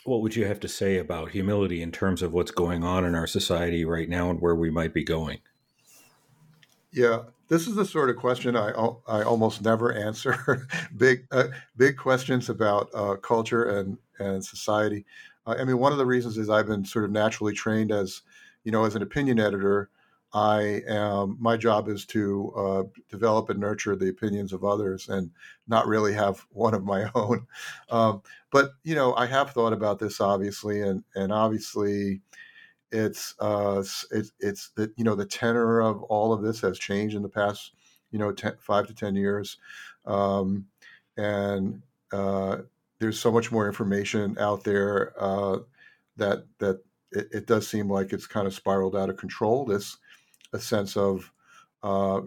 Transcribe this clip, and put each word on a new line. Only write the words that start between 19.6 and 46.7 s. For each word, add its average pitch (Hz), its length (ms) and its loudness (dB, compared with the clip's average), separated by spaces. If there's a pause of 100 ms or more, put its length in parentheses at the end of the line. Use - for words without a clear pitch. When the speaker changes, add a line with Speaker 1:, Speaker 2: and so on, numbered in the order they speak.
Speaker 2:
I 107 540 2
am, 104 520 -2
my 117 160 2
job 110 320 2
is 104 200 -6
to, 101 480 -2
uh, 98 280 0 (260)
develop 107 400 2
and 101 100 -4
nurture 101 360 -2
the 95 140 0
opinions 101 420 -2
of 95 140 -4
others 101 420 0
and 95 240 -4 (360)
not 113 200 2
really 107 260 4
have 101 380 0
one 110 220 2
of 98 100 0
my 101 280 -2
<laughs> - 40 -2
own. 117 320 0 (420)
Um, 110 320 4 (300)
but, 139 220 4 (100)
you 160 100 -2
know, 127 220 4
I 120 100 2
have 135 260 2
thought 113 220 2
about 104 260 0
this, 104 200 -4
obviously, 101 640 0
and, 98 220 -2 (120)
and 98 160 -2
obviously 101 880 0 (720)
it's, 110 480 -4
uh, 101 400 0
s-, - 320 -6
it's, 107 280 -4
it's 101 360 -6
the, 107 220 -2
you 113 80 0
know, 107 100 2
the 98 100 -2
tenor 117 540 2
of 110 240 2
all 110 300 4
of 101 80 0
this 113 180 -2
has 92 180 0
changed 104 380 -4
in 101 60 -4
the 101 80 -6
past, 104 420 -2 (400)
you 107 80 -4
know, 104 140 0
ten, 107 260 -6
five 104 280 2
to 110 60 -18
ten 101 220 -4
years. 101 420 -2 (480)
Um, 98 600 0 (500)
and, 101 680 -2 (300)
uh, 98 460 -2 (420)
there's 110 200 -2
so 117 120 4
much 117 200 2
more 110 160 2
information 101 720 -2
out 104 240 0
there, 101 560 0
uh, 98 400 0 (580)
that, 101 280 -2 (140)
that 95 220 0 (300)